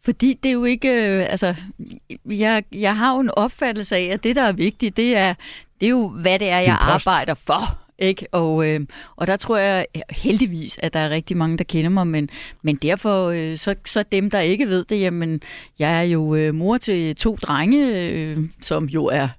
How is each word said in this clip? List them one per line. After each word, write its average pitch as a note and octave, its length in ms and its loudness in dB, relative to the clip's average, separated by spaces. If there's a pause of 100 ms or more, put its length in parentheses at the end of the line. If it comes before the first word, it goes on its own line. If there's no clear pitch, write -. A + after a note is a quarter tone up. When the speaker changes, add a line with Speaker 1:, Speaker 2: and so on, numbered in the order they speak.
Speaker 1:
fordi B3+ 380 2
det C4+ 60 2
er C4 40 2
jo A#3+ 120 0
ikke, B3 240 2 (200)
øh, F#3+ 220 0
altså, F#3 240 0 (760)
jeg, G#3+ 320 0 (100)
jeg G3+ 240 0
har B3+ 180 2
jo C4 60 0
en B3+ 160 2
opfattelse G#3+ 600 -2
af, F3+ 160 0
at G#3 120 -4
det, A#3 120 2
der C#4 60 2
er G#3+ 100 2
vigtigt, G3+ 440 -2
det A#3 200 2
er, F#3+ 180 2 (460)
det G3 60 2
er A#3 40 4
jo, A#3+ 180 2
hvad F3+ 300 0
det G3+ 100 0
er, F3+ 120 2
Speaker 2:
Din F#3 80 4
Speaker 1:
jeg F3 100 4 (140)
Speaker 2:
post. F#3 140 2
Speaker 1:
arbejder E3 280 2
for, F3+ 440 -2 (200)
ikke? F#3+ 340 -2
Og, D#3+ 360 2
øh, D#3 120 0 (360)
og E3+ 100 -2
der F#3+ 100 2
tror A3 200 0
jeg G3 300 2 (240)
heldigvis, G3 720 -2
at E3 120 -4
der D#3+ 60 0
er D#3 100 0
rigtig D#3+ 260 -4
mange, E3 220 0
der F3+ 60 -2
kender E3 260 0
mig, F#3+ 160 2
men, D3+ 220 -2 (340)
men D3+ 140 0
derfor, F#3+ 520 0
øh, D#3+ 280 -4
så, G3 180 -4 (120)
så G#3 260 -2
dem, G3 180 2
der G3+ 100 0
ikke G#3 280 2
ved F#3 160 0
det, G#3+ 160 -2
jamen, E3 400 -2 (380)
jeg D#3+ 200 2
er E3+ 40 2
jo, D#3 320 2
øh, D#3 200 2
mor F#3 220 2
til E3+ 400 -2
to A3 200 0
drenge, F#3+ 760 2
øh, D#3 280 -4 (220)
som D#3 240 -2
jo D3 220 -2
er C3+ 220 0 (100)